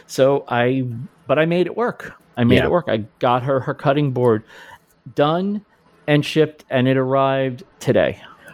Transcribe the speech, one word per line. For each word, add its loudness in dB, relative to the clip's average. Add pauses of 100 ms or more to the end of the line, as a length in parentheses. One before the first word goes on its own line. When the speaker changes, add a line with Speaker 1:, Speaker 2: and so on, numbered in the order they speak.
Speaker 1:
So 2
I, 0 (400)
but 2
I 2
made 0
it -10
work. -6 (220)
I 0
made 4
Speaker 2:
Yeah. 2
Speaker 1:
it -2
work. 0
I -2 (160)
got 0
her -2
her -6
cutting 0
board 2 (680)
done -2 (440)
and 2
shipped, -2
and 0
it 2
arrived 0 (160)
today. 0 (340)